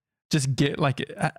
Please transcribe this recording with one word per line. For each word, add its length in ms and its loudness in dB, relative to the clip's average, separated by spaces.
just 260 0
get, 240 2
like, 260 0
uh, 220 -2